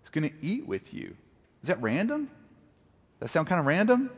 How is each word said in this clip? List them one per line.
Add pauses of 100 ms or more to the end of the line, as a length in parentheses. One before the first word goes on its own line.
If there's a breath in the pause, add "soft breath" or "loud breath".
He's
gonna
eat
with
you. (460)
Is
that
random?
Does
that
sound
kinda
random?